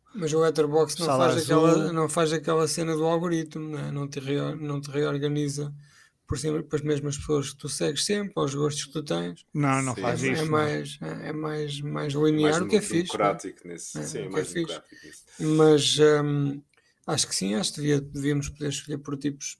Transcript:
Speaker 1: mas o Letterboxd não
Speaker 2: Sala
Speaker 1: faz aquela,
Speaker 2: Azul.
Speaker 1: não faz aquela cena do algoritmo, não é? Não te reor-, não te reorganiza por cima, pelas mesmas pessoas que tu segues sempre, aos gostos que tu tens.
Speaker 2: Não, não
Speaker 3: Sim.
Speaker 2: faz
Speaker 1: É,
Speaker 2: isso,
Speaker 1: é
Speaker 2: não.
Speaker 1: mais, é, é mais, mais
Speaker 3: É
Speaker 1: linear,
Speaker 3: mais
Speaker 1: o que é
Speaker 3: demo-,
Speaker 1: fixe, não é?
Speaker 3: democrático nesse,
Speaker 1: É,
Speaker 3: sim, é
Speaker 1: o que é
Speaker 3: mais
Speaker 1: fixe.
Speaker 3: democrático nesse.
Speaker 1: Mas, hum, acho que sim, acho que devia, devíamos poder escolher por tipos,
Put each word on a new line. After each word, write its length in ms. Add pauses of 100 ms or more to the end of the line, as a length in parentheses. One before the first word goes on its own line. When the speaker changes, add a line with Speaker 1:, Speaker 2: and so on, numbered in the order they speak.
(140)
Speaker 1:
mas 180
o 80
Letterboxd 600
não 100
Speaker 2:
Sala 20
Speaker 1:
faz 240
aquela, 380
Speaker 2:
Azul. 180
Speaker 1:
não 160
faz 240
aquela 360
cena 280
do 100
algoritmo, 640
não 80
é? 140
Não 160
te 120
reor-, 360
não 240
te 100
reorganiza 840 (520)
por 120
cima, 240
pelas 220
mesmas 340
pessoas 320
que 80
tu 100
segues 360
sempre, 320
aos 180
gostos 320
que 60
tu 120
tens. 500
Speaker 2:
Não, 280
não 120
Speaker 3:
Sim. 60
Speaker 2:
faz 220
Speaker 1:
É, 20
Speaker 2:
isso, 180
Speaker 1:
é 100
Speaker 2:
não. 160
Speaker 1:
mais, 340
é, 260
é 40
mais, 480
mais 340 (180)
Speaker 3:
É 40
Speaker 1:
linear, 40
Speaker 3:
mais 220
Speaker 1:
o 40
que 100
é 40
Speaker 3:
demo-, 100
Speaker 1:
fixe, 320
não 80
é? 80
Speaker 3:
democrático 300
nesse, 340
Speaker 1:
É, 0
Speaker 3:
sim, 220
é 20
Speaker 1:
o 40
que 100
é 40
Speaker 3:
mais 20
Speaker 1:
fixe. 340
Speaker 3:
democrático 240
nesse. 200 (140)
Speaker 1:
Mas, 600
hum, 640 (440)
acho 220
que 60
sim, 200
acho 200
que 60
devia, 200
devíamos 500
poder 200
escolher 280
por 200
tipos, 420